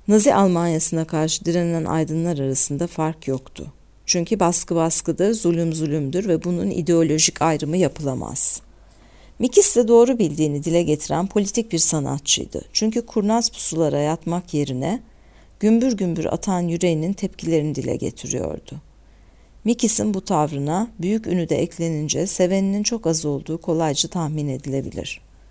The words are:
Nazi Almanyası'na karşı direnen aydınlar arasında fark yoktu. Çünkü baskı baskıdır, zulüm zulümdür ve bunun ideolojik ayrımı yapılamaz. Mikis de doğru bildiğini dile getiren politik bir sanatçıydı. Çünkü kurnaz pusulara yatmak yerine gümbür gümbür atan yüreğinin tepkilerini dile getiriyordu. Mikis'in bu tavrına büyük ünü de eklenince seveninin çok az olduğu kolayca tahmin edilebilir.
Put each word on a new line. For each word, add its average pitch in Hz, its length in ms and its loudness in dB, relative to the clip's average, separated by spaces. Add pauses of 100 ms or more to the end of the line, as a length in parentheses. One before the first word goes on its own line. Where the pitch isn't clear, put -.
Nazi 214 260 8
Almanyası'na 170 720 2
karşı 156 380 -2
direnen 170 400 -2
aydınlar 160 540 -2
arasında 139 480 2
fark 160 420 -6
yoktu. - 440 -8 (340)
Çünkü 175 340 0
baskı 175 340 4
baskıdır, 165 600 2
zulüm 170 380 0
zulümdür 156 560 -2
ve 160 160 0
bunun 180 260 -2
ideolojik 165 720 0
ayrımı 156 340 0
yapılamaz. 135 840 -2 (800)
Mikis - 380 6
de 233 120 4
doğru 240 300 6
bildiğini 147 460 0
dile 170 180 2
getiren 151 440 0
politik 214 460 -2
bir 170 60 0
sanatçıydı. - 840 0 (100)
Çünkü 220 340 -2
kurnaz 220 420 0
pusulara 156 500 0
yatmak 165 560 -4
yerine 147 480 -2 (580)
gümbür 226 360 2
gümbür 170 280 -4
atan - 360 -2
yüreğinin 170 520 0
tepkilerini 160 640 -2
dile - 220 -4
getiriyordu. - 840 -8 (840)
Mikis'in 214 500 2
bu 190 100 -6
tavrına 156 640 -2 (100)
büyük 208 280 -2
ünü 175 220 -2
de 151 80 0
eklenince 156 680 -2
seveninin 196 560 2
çok 220 240 -4
az 160 180 0
olduğu 151 360 -6
kolayca 160 480 -2
tahmin 151 400 -4
edilebilir. 135 720 -8 (300)